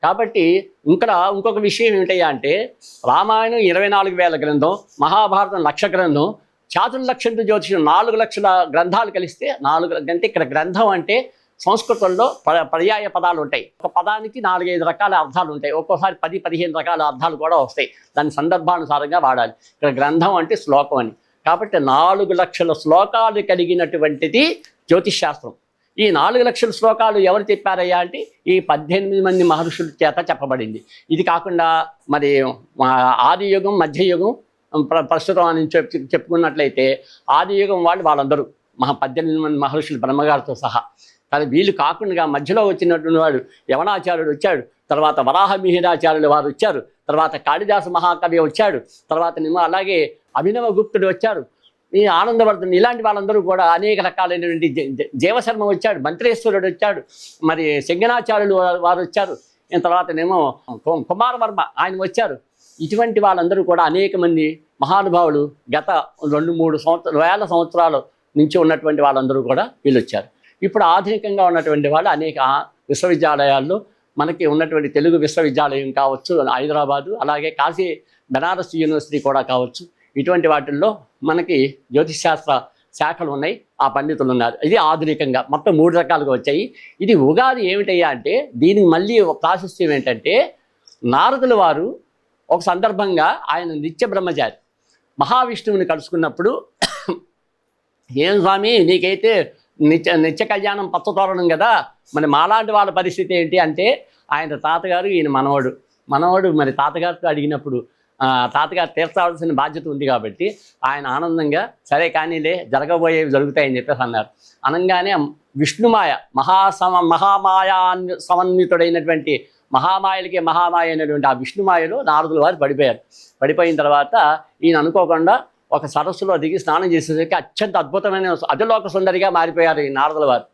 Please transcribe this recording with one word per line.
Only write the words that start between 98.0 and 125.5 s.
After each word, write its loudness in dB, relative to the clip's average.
"ఏం 2
స్వామి, 2
నీకైతే 2
నిత్య, 2
నిత్య 0
కళ్యాణం -4
పచ్చతోరణం -2
కదా, 2
మరి 0
మాలాంటి 2
వాళ్ళ 2
పరిస్థితి -2
ఏంటి?" 0
అంటే, 0
ఆయన -4
తాతగారు, -2
ఈయన 0
మనవడు. 0
మనవడు 2
మరి 0
తాతగారితో -4
అడిగినప్పుడు, -4
ఆ, 0
తాతగారు -2
తీర్చాల్సిన -2
బాధ్యత -4
ఉంది -6
కాబట్టి, -4
ఆయన -4
ఆనందంగా, -2
"సరే 0
కానీలే, -4
జరగబోయేవి 0
జరుగుతాయని" 0
చెప్పేసి -2
అన్నారు. -2
అనంగానే 0
విష్ణుమాయ, 2
మహాసమ-, 2
మహామాయా 2
సమన్వితుడైనటువంటి, 0
మహామాయలకే 0
మహామాయ 0
అయినటువంటి -2
ఆ 4
విష్ణుమాయలో -2
నారదుల 0
వారు 2
పడిపోయారు. 0
పడిపోయిన 2
తర్వాత, 2
ఈయన 4
అనుకోకుండా 2